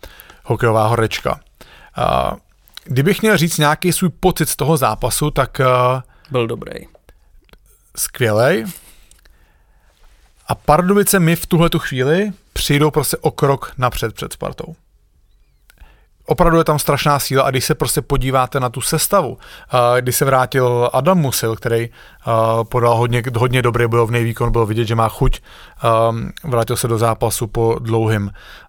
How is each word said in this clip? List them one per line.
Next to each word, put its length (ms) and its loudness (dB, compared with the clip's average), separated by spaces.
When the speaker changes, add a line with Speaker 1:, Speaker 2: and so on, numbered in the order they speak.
Speaker 1:
hokejová 420 2
horečka. 540 -2
Eh, 380 0
kdybych 380 0
měl 140 4
říct 220 0
nějaký 340 0
svůj 180 0
pocit 380 0
z 80 -6
toho 200 0
zápasu, 540 -2
tak, 300 -2
eh, 40 2
Speaker 2:
Byl 160 -2
dobrý. 340 -10
Speaker 1:
skvělej. 680 0
A 60 -2
Pardubice 640 2
mi 180 4
v 100 -6
tuhletu 320 2
chvíli 540 -2
přijdou 380 0
prostě 260 -2
o 140 -2
krok 480 -2
napřed 360 -4
před 180 -10
Spartou. 420 -10
Opravdu 320 2
je 60 2
tam 140 0
strašná 400 0
síla 260 0
a 60 0
když 140 -2
se 100 0
prostě 280 -4
podíváte 580 -2
na 80 -2
tu 120 -10
sestavu, 580 -2
eh, 600 0
když 160 -2
se 80 0
vrátil 680 2
Adam 260 2
Musil, 380 0
který, 280 -2
eh, 460 -10
podal 320 2
hodně, 260 0
hodně 260 2
dobrý 240 2
bojovný 380 2
výkon, 280 -2
bylo 140 2
vidět, 180 -2
že 100 -2
má 140 2
chuť, 320 0
ehm, 220 -6
vrátil 320 -2
se 120 -2
do 100 0
zápasu 480 -2
po 340 -2
dlouhém 500 0